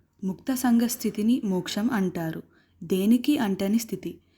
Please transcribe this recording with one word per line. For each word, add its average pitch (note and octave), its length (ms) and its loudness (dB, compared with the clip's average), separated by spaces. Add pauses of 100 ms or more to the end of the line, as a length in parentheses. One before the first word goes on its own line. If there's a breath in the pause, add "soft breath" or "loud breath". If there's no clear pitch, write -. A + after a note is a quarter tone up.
(240)
ముక్త A3 300 -4
సంఘ A#3+ 280 4
స్థితిని A3+ 600 0
మోక్షం G3 460 -2
అంటారు. E3+ 520 -2 (420 soft breath)
దేనికి A3 540 2
అంటని G3 400 0
స్థితి. F3+ 400 -6 (200)